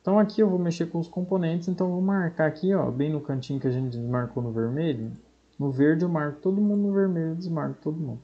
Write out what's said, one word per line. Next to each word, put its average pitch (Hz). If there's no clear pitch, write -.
Então 196
aqui 208
eu 208
vou 185
mexer 170
com 170
os 165
componentes, 175
então 180
eu 180
vou 180
marcar 180
aqui, 185
ó, 135
bem 139
no 151
cantinho 135
que 131
a 127
gente 127
desmarcou 120
no 117
vermelho. 117
No 143
verde 151
eu 180
marco 147
todo 196
mundo, 202
no 196
vermelho 185
eu 165
desmarco 160
todo 160
mundo. 127